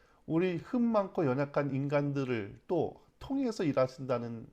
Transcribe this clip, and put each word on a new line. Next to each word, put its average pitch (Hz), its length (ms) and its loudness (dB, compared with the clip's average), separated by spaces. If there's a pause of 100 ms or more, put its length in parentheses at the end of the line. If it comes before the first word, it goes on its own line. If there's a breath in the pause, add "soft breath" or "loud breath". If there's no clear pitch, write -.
(260 soft breath)
우리 170 320 0
흠 240 240 -2
많고 202 440 2
연약한 143 480 0
인간들을 139 960 0
또 156 340 0 (180)
통해서 262 440 -2
일하신다는 127 880 0